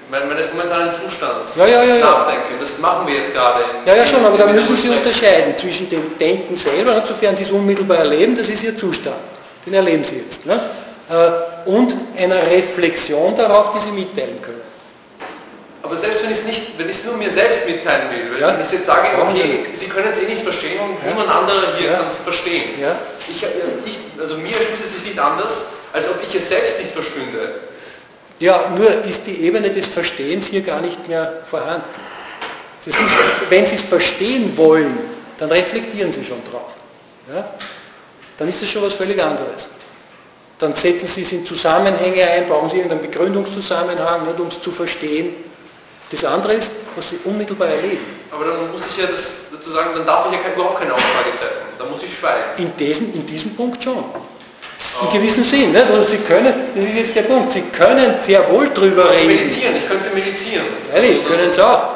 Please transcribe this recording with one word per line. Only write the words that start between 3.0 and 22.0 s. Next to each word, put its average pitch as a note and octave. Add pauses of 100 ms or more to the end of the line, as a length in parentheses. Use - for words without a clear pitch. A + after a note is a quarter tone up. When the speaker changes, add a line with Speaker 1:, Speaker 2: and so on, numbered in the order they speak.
Speaker 1:
wir C#3+
jetzt -
gerade B2
in -
Speaker 2:
Ja, F#3+
ja, A#3+
schon, C#4
Speaker 1:
in A3+
Speaker 2:
aber G3+
da G#3
Speaker 1:
in G#3
Speaker 2:
müssen A3+
Sie -
Speaker 1:
Gespräch. A#3+
Speaker 2:
unterscheiden G#3
zwischen F3+
dem D#3
Denken F#3
selber, G3
ne, G#3+
sofern G3+
Sie G3
es -
unmittelbar G3
erleben, D#3+
das A3
ist G#3+
Ihr A3+
Zustand. D3+ (480)
Den F3+
erleben E3+
Sie -
jetzt. -
Ne? G3+ (480)
Äh, E3+
und A#3 (240)
einer F#3
Reflexion F3
darauf, G#3
die G#3
Sie G#3
mitteilen D3
können. A#2 (1200)
Speaker 1:
Aber E3+
selbst G#3+
wenn A3
ich's G#3+
nicht, A3
wenn E3+
ich's -
nur A#3
mir G#3
selbst E3
mitteilen E3
will, A#2+
Speaker 2:
Ja. D3
Speaker 1:
wenn -
ich -
jetzt F3+
sage, -
Speaker 2:
Warum F3+
Speaker 1:
„Okay, E3
Speaker 2:
nicht? -
Speaker 1:
Sie -
können G3
es G#3
eh F#3+
nicht A3
verstehen F#3
und G3+ (120)
Speaker 2:
Ja. F#3
Speaker 1:
niemand G#3
anderer F#3
hier D#3+
Speaker 2:
Ja. F3
Speaker 1:
kann's E3+